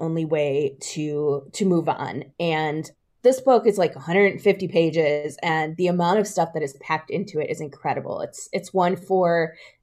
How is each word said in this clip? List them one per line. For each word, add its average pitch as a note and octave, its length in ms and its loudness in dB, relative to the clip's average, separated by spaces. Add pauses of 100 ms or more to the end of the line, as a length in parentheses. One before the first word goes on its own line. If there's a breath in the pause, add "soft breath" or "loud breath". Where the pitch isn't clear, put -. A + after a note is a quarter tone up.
only E3 240 -2
way D3 560 0
to, D3 720 -4
to - 100 -2
move E3+ 240 2
on. D3 380 -4 (120)
And D#3 540 -2 (320)
this C4 180 4
book A#3 260 4
is, G3+ 100 2
like, E3+ 160 2
a C#3 60 -16
hundred F3 400 2
fifty F#3+ 300 2
pages, D#3 720 2
and D#3+ 320 0
the F3 120 0
amount F3+ 320 2
of G#3 80 0
stuff E3+ 260 -2
that D#3+ 100 -2
is C#3 160 -6
packed - 300 -6
into D#3+ 300 -4
it D3+ 100 -4
is D#3+ 100 -6
incredible. D3 600 -6
It's, - 320 -12
it's F#3+ 200 -6
one F#3 220 2
for E3+ 600 0 (280 loud breath)